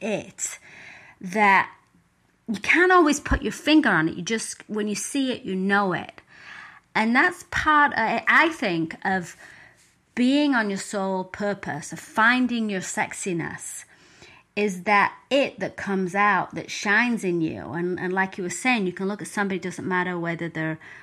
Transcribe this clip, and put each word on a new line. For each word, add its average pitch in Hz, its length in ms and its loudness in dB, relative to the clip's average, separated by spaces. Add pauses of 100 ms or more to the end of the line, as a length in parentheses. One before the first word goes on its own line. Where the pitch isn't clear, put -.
it - 580 -8 (640)
that 196 500 4 (760)
you 208 120 -6
can't 370 320 4
always 302 280 6
put - 220 -2
your 208 100 -2
finger 294 360 4
on 165 200 4
it. - 80 -6
You 180 60 -8
just, - 460 -6
when 208 200 -4
you 208 60 -2
see 262 380 -2
it, - 100 -8
you 190 120 -6
know 196 380 2
it. - 280 -8 (760)
And 226 200 2
that's 302 360 2
part, 294 460 4
I, 220 300 0
I 277 220 6
think, 170 560 -2
of 190 320 -4 (760)
being 277 400 2
on 214 140 0
your 196 100 -4
soul 190 460 -2
purpose, 185 680 -6
of - 80 -12
finding 233 680 2
your 190 120 -2
sexiness, - 1040 -6 (720)
is 196 260 -2
that 202 320 2 (160)
it 262 300 0
that - 160 -6
comes 190 380 -2
out, 202 400 2
that - 160 -10
shines 220 520 0
in 175 180 0
you. 107 300 -4
And, 175 280 -4
and 180 140 -4
like 190 240 -2
you 190 80 -6
were 175 60 -6
saying, 240 360 0
you 175 60 -2
can 190 140 -6
look 202 160 -4
at 151 60 -12
somebody, 196 280 -2
it 170 60 -6
doesn't 180 240 -8
matter 180 320 -2
whether 170 300 -4
they're, 160 300 -4 (240)